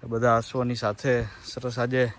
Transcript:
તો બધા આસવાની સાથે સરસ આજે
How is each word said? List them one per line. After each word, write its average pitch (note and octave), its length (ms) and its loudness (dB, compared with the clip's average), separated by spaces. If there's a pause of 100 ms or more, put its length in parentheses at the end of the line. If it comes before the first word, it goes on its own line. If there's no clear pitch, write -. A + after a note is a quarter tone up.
તો B2 60 -14
બધા A#2 300 4
આસવાની B2 380 -2
સાથે A#2 480 0
સરસ A#2+ 560 -8
આજે B2 400 0